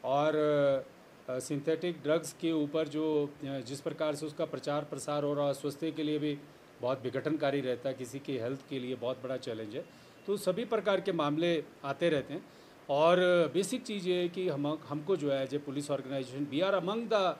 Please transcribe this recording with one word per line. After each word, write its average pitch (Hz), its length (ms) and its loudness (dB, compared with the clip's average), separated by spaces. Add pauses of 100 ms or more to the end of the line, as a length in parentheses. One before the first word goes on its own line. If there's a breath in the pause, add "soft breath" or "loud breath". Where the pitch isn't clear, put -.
और, 143 320 2 (920)
अ, 127 100 -2
synthetic 160 640 -2
drugs 156 300 0
के 165 180 -2
ऊपर 156 360 0
जो, 151 420 0 (140)
अ, 139 160 -4
जिस 131 220 -8
प्रकार 151 340 -2
से 151 100 -8
उसका 156 200 -4
प्रचार 147 380 -4
प्रसार 147 400 -4
हो 143 100 0
रहा 143 140 2
है, 139 60 2
स्वास्थ्य 147 380 -4
के 151 120 -4
लिए 151 160 0
भी 151 180 -2 (440 loud breath)
बहुत 123 220 -2
विघटनकारी 139 580 0
रहता 127 280 -2
है, 131 60 -4
किसी 127 240 -10
की 139 180 -4
health 127 220 -4 (100)
के 135 100 -4
लिए 123 160 -4
बहुत 123 280 -4
बड़ा 131 140 -4
challenge 110 380 -8
है। 165 100 -8 (420 loud breath)
तो 202 100 0
सभी 196 280 0
प्रकार 196 360 2
के 190 100 0
मामले 160 520 2 (220)
आते 139 240 2
रहते 139 240 0
हैं 131 120 -8 (440 loud breath)
और 160 280 8 (360)
basic 208 300 0
चीज़ 202 240 -4
ये 180 140 2
है 175 80 0
कि 185 200 -2
हम, 147 380 0
हमको 151 280 0
जो 143 160 0
है, 135 160 0
as 127 60 -6
a 143 60 0
police 143 300 -6
organization, 135 640 -4
we 156 100 2
are 196 200 2
among 214 260 -2
the 196 300 4